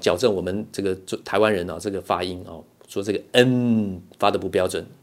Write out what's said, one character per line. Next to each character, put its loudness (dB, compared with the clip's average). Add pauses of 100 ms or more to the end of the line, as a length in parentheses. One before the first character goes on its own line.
矫 2
正 2
我 -2
们 -4
这 -8
个 -2
中-， -10
台 -2
湾 4
人 -2
啊， -8
这 -6
个 -6
发 -2
音 -8
哦， -16 (240)
说 -6
这 -2
个 -4 (120)
N 4 (160)
发 2
的 0
不 -4
标 2
准， -4 (200)